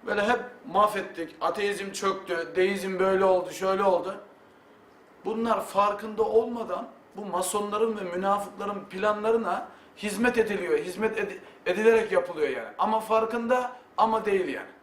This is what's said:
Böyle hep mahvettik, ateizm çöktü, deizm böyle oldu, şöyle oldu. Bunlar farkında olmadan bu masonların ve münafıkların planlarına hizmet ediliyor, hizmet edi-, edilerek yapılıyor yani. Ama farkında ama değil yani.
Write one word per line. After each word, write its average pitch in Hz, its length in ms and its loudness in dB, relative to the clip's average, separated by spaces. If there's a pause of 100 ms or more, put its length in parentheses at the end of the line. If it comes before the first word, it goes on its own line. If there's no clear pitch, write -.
Böyle 202 180 0
hep 240 160 2 (320)
mahvettik, 185 680 0
ateizm 196 500 -2
çöktü, 180 640 -4
deizm 190 440 0
böyle 190 260 4
oldu, 185 260 4
şöyle 190 320 0
oldu. 185 320 2 (1080)
Bunlar 220 400 0
farkında 208 580 0
olmadan 220 640 0 (280)
bu 208 100 -10
masonların 208 720 -2
ve 202 40 -6
münafıkların 196 840 -4
planlarına 208 840 0 (300)
hizmet 226 400 0
ediliyor, 180 400 0
hizmet 196 400 -2
edi-, 196 240 -6 (240)
edilerek 214 460 4
yapılıyor 170 380 0
yani. 120 280 -6
Ama 214 220 2
farkında 233 720 0 (260)
ama 220 280 2
değil 190 220 2
yani. 104 220 -8 (120)